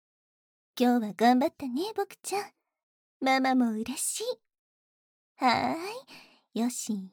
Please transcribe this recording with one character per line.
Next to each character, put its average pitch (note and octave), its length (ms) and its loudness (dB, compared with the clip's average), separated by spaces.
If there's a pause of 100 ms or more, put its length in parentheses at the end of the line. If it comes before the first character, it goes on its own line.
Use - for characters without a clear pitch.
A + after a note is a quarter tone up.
(800)
今 B3 220 4
日 A3 60 -4
は G#3 100 -8
頑 B3 240 6
張 D4+ 80 2
っ - 20 0
た - 160 -12
ね、 D4+ 300 -4
ボ G4 100 -2
ク - 160 -18
ち - 140 -6
ゃ - 40 -2
ん。 G4+ 40 -8 (760)
マ C4 220 2
マ C4 160 2
も A#3+ 160 4
嬉 A3 240 -6
し - 240 -4
い。 A4 40 -6 (1200)
は B3 300 2
ー D#4+ 40 -6 (760)
い。 G#3 60 -2
よ A#3+ 100 0
し G3 420 -6